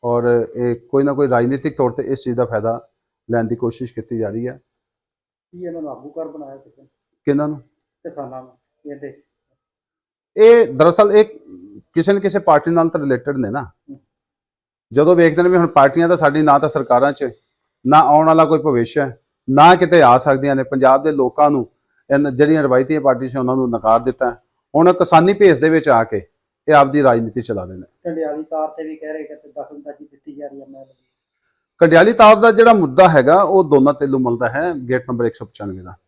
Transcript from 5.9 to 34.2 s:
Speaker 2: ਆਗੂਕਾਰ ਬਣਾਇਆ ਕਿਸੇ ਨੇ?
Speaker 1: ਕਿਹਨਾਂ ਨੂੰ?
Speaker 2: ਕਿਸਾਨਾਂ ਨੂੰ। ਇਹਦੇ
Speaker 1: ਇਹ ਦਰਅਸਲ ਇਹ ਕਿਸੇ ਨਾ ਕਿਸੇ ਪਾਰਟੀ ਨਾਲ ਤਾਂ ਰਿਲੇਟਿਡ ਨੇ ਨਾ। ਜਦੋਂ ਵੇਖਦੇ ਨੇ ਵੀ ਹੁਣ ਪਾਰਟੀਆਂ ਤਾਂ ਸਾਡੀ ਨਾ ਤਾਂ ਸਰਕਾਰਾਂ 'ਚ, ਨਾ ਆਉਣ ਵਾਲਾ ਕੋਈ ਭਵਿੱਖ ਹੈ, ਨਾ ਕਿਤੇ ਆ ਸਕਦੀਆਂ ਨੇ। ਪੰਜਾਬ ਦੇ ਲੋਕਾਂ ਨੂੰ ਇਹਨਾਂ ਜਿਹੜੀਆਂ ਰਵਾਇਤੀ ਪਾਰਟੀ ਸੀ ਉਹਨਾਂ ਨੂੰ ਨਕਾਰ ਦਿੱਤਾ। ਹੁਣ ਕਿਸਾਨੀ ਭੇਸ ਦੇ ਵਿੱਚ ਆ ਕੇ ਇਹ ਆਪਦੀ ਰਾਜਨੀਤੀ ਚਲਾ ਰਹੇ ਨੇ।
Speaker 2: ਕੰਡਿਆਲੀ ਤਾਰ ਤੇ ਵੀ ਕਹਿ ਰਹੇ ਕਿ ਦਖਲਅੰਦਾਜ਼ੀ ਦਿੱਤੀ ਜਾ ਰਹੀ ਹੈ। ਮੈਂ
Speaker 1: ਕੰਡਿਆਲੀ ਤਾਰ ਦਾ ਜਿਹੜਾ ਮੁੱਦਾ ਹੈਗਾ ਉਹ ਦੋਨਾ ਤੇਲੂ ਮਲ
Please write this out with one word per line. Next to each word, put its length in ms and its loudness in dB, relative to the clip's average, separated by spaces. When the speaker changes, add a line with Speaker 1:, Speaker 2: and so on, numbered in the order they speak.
Speaker 2:
ਆਗੂਕਾਰ 360 -16
ਬਣਾਇਆ 300 -18
ਕਿਸੇ 240 -20
ਨੇ? 60 -20
Speaker 1:
ਕਿਹਨਾਂ 220 -2
ਨੂੰ? 120 -10
Speaker 2:
ਕਿਸਾਨਾਂ 380 -16
ਨੂੰ। 160 -20
ਇਹਦੇ 300 -18
Speaker 1:
ਇਹ 300 6
ਦਰਅਸਲ 440 2
ਇਹ 140 4
ਕਿਸੇ 200 0
ਨਾ 60 0
ਕਿਸੇ 200 -4
ਪਾਰਟੀ 320 0
ਨਾਲ 180 0
ਤਾਂ 120 -6
ਰਿਲੇਟਿਡ 360 -4
ਨੇ 120 -6
ਨਾ। 220 -10
ਜਦੋਂ 220 2
ਵੇਖਦੇ 280 2
ਨੇ 60 2
ਵੀ 80 2
ਹੁਣ 100 0
ਪਾਰਟੀਆਂ 420 0
ਤਾਂ 80 0
ਸਾਡੀ 240 0
ਨਾ 180 2
ਤਾਂ 100 -2
ਸਰਕਾਰਾਂ 420 -2
'ਚ, 180 -8
ਨਾ 120 6
ਆਉਣ 260 4
ਵਾਲਾ 200 4
ਕੋਈ 140 0
ਭਵਿੱਖ 380 -2
ਹੈ, 220 -6
ਨਾ 260 6
ਕਿਤੇ 260 2
ਆ 160 6
ਸਕਦੀਆਂ 380 0
ਨੇ। 80 -4
ਪੰਜਾਬ 400 0
ਦੇ 80 -2
ਲੋਕਾਂ 400 0
ਨੂੰ 160 -4
ਇਹਨਾਂ 220 -2
ਜਿਹੜੀਆਂ 320 0
ਰਵਾਇਤੀ 360 0
ਪਾਰਟੀ 280 -2
ਸੀ 100 -10
ਉਹਨਾਂ 180 -4
ਨੂੰ 140 -4
ਨਕਾਰ 300 0
ਦਿੱਤਾ। 320 -6
ਹੁਣ 180 4
ਕਿਸਾਨੀ 400 2
ਭੇਸ 260 4
ਦੇ 100 0
ਵਿੱਚ 200 0
ਆ 140 2
ਕੇ 240 -8
ਇਹ 60 2
ਆਪਦੀ 300 2
ਰਾਜਨੀਤੀ 380 0
ਚਲਾ 220 -8
ਰਹੇ 120 -16
ਨੇ। 80 -20
Speaker 2:
ਕੰਡਿਆਲੀ 400 -8
ਤਾਰ 240 -8
ਤੇ 160 -14
ਵੀ 120 -14
ਕਹਿ 180 -14
ਰਹੇ 100 -12
ਕਿ 120 -18
ਦਖਲਅੰਦਾਜ਼ੀ 680 -20
ਦਿੱਤੀ 300 -20
ਜਾ 120 -16
ਰਹੀ 140 -20
ਹੈ। 80 -20
ਮੈਂ 160 -20
Speaker 1:
ਕੰਡਿਆਲੀ 360 4
ਤਾਰ 220 6
ਦਾ 160 2
ਜਿਹੜਾ 220 4
ਮੁੱਦਾ 360 4
ਹੈਗਾ 320 2
ਉਹ 220 2
ਦੋਨਾ 300 2
ਤੇਲੂ 260 -4
ਮਲ 180 -4